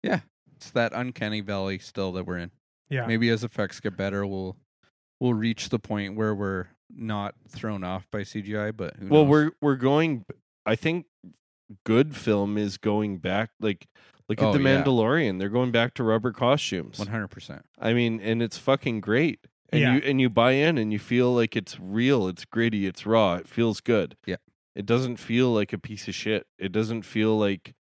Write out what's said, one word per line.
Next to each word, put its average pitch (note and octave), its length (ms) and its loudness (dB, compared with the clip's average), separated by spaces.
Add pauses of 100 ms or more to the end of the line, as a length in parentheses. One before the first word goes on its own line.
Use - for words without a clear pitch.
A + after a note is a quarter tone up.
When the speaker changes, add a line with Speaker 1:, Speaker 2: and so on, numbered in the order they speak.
Speaker 1:
Yeah. - 180 -2 (360)
It's - 140 -20
that A#2 240 0
uncanny A2+ 460 -4
valley G2 380 -4
still F#2+ 340 -6
that F#2 140 -6
we're F2 120 -6
in. F2 120 -10 (380)
Speaker 2:
Yeah. B2+ 180 -4
Speaker 1:
Maybe A#2 220 2
as A2+ 160 2
effects - 360 -6
get G2 160 -6
better, G2 300 -2
we'll, F#2+ 300 -8 (640)
we'll B2 140 2
reach A2 340 -2
the A#2+ 120 -2
point G2+ 360 -6
where G#2+ 180 -2
we're G2 340 -4 (260)
not G#2 400 -6 (140)
thrown G#2 360 -6
off F#2 260 -6
by G#2 120 -6
C G#2 200 -10
G G#2 140 -6
I, G#2+ 140 -4
but G#2+ 260 -8
who F#2+ 120 -12
Speaker 3:
Well, D3+ 160 8
Speaker 1:
knows? C#3 60 4
Speaker 3:
we're, D3+ 200 6 (100)
we're C#3+ 160 2
going, C#3 480 0 (400)
I A2 120 2
think D#3+ 300 -2 (760)
good C3 320 4
film G#2 400 0
is G#2 220 -2
going G#2 400 -2
back, G2 320 -2 (100)
like, G#2 280 -4 (400)
look B2 120 -4
at A2+ 60 4
Speaker 1:
Oh, G#2+ 60 4
Speaker 3:
The C#3 100 2
Speaker 1:
yeah. C3+ 220 4
Speaker 3:
Mandalorian. A#2+ 560 2
They're G2 80 -2
going B2 240 0
back A#2 220 2
to B2+ 100 -4
rubber A2 280 2
costumes. A#2+ 680 -2
Speaker 1:
One G#2 80 -6
hundred G#2 200 -6
percent. - 380 -18 (120)
Speaker 3:
I A2+ 140 0
mean, A#2 280 2
and A2+ 200 0
it's A#2 160 -2
fucking C3 440 0
great. B2 400 0 (300)
And - 100 2
Speaker 2:
Yeah. C3 140 4
Speaker 3:
you, C#3+ 100 4
and C3+ 160 2
you B2+ 100 4
buy A#2+ 220 4
in D3 260 2
and G#2+ 140 0
you G2+ 80 -2
feel B2 340 2
like A#2 220 2
it's - 240 -8
real, A2 480 2
it's F2+ 160 -8
gritty, G#2+ 420 0
it's - 180 -6
raw, G#2+ 300 4
it F2 140 -8
feels A#2 320 0
good. G#2+ 440 0
Speaker 1:
Yeah. F#2 120 -6 (400)
Speaker 3:
It G2+ 100 -8
doesn't A#2+ 300 0
feel A#2+ 360 2
like G#2+ 200 0
a G#2+ 60 -6
piece - 280 -12
of F#2+ 80 -8
shit. G#2+ 320 -4 (120)
It F#2+ 120 -6
doesn't A2 320 -2
feel A2 340 0
like G2+ 480 -2